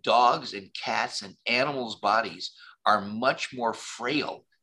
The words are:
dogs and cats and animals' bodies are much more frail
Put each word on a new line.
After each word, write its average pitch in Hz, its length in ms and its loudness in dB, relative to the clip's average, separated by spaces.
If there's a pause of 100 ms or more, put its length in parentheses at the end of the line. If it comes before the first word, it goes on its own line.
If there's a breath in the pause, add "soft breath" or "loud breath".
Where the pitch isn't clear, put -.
dogs 123 500 4
and 95 200 -10
cats 117 500 -4
and 95 120 -14 (120)
animals' 123 480 0
bodies 104 560 -2 (340 loud breath)
are 107 160 4
much 113 520 -2
more 117 200 0
frail - 720 -4 (180)